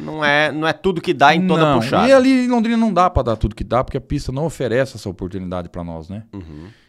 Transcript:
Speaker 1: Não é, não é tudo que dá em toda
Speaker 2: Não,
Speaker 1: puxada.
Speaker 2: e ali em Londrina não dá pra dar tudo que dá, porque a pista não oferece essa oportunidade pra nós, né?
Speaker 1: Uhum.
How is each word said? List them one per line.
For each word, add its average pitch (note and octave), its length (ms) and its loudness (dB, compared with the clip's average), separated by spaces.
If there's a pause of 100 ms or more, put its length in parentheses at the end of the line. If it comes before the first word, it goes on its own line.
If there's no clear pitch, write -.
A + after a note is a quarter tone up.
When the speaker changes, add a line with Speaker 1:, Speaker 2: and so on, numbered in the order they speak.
Speaker 1:
Não D3+ 220 -6
é, D3 260 2
não D#3 160 -2
é D#3 60 0
tudo E3+ 260 -2
que E3+ 140 0
dá C#3+ 200 6
em F#3 140 0
toda D#3+ 140 2
Speaker 2:
Não, C#3+ 180 4
Speaker 1:
puxada. A2+ 260 2
Speaker 2:
e C4+ 60 4
ali C4 340 6
em A#3+ 40 -2
Londrina A#3 260 2
não A3+ 180 2
dá F3+ 160 4
pra D3 140 0
dar A2+ 140 -2
tudo - 180 -4
que - 80 -8
dá, A2+ 180 0
porque - 140 -6
a B2+ 60 -6
pista - 280 -6
não C3+ 160 -4
oferece B2+ 520 -2
essa G#2 100 -12
oportunidade F2+ 640 -8
pra F2 160 -10
nós, E2 240 -12
né? G#2 140 -12 (100)
Speaker 1:
Uhum. E2 320 -14 (240)